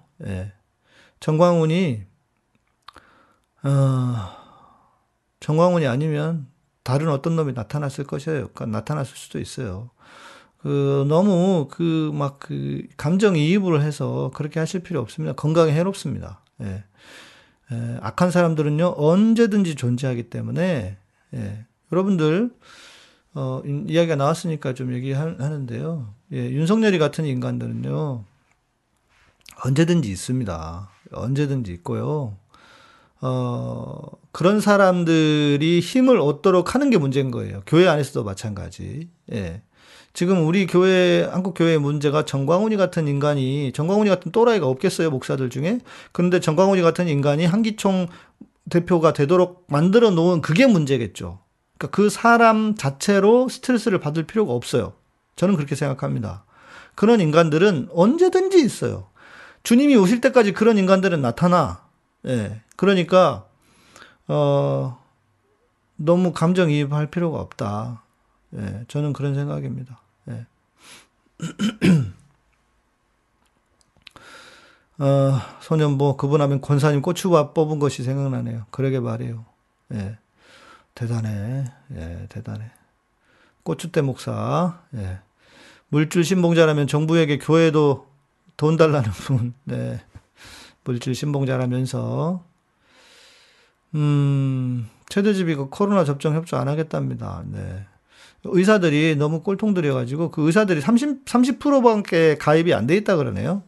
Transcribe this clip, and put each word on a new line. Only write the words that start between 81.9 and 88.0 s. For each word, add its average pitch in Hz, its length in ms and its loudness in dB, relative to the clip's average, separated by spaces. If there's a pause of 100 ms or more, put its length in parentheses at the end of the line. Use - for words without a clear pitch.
예, 85 320 -12
대단해. 110 420 -12 (920)
고추대 165 380 -4
목사. 131 800 -4 (140)
예. 95 240 -8 (680)
물질 156 380 0
신봉자라면 165 640 4
정부에게 156 500 2
교회도 151 680 2 (520)